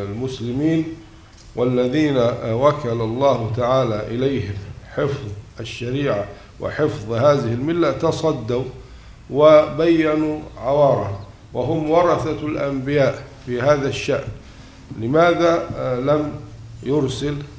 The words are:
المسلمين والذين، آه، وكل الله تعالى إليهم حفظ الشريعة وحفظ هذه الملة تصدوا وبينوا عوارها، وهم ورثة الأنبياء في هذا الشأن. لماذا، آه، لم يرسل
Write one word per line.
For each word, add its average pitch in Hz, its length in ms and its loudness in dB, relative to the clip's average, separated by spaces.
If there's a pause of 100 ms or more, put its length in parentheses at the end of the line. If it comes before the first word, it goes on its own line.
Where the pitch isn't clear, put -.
(100)
المسلمين 127 760 -2 (720)
والذين، 127 600 2
آه، 117 400 0
وكل 127 440 0
الله 117 560 0
تعالى 120 500 0
إليهم 113 480 -2 (400)
حفظ 139 340 -4 (320)
الشريعة 120 640 -4 (360)
وحفظ 110 520 -4
هذه 120 400 2
الملة 147 400 0
تصدوا 135 720 -2 (680)
وبينوا 151 1120 4 (180)
عوارها، 120 600 2 (340)
وهم 151 360 -2
ورثة 156 560 2
الأنبياء 139 760 0 (240)
في 123 140 -4
هذا 139 280 4
الشأن. - 360 -2 (760)
لماذا، 165 760 2
آه، 127 240 -4
لم 147 320 0 (500)
يرسل 143 540 -2 (220)